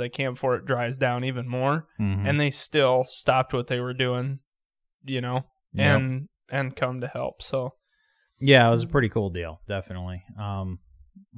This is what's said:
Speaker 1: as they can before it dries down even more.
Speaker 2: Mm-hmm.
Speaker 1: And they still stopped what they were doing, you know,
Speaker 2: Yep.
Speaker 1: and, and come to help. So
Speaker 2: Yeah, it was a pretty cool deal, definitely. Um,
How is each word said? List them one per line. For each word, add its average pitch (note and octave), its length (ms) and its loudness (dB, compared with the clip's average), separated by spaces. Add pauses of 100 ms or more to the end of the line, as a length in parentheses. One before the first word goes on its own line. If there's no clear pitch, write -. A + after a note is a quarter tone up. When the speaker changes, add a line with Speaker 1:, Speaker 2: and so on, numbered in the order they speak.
Speaker 1:
as A#2+ 40 -2
they B2 40 -4
can C3 240 -4
before B2 240 0
it - 100 -6
dries B2 320 -2
down B2+ 260 0
even B2 240 -4
more. C3+ 380 -2 (140)
Speaker 2:
Mm-hmm. G2 260 0
Speaker 1:
And D3 140 2
they D3 100 2
still C3 560 2
stopped - 480 0
what A#2+ 140 0
they B2 120 -2
were B2 140 -4
doing, B2+ 460 -2 (640)
you C3 160 -4
know, B2+ 240 -2 (280)
Speaker 2:
Yep. C#3+ 280 4
Speaker 1:
and, C3 280 -4 (220)
and C3+ 260 -4
come B2+ 260 -4
to B2 40 -6
help. B2+ 360 -8
So C3 320 -4 (680)
Speaker 2:
Yeah, C3+ 280 8
it A#2 40 6
was A#2 100 4
a A2+ 60 -6
pretty B2 220 2
cool G2+ 200 -2
deal, E2 380 -8
definitely. F#2 540 -8 (160)
Um, G2 400 -6 (600)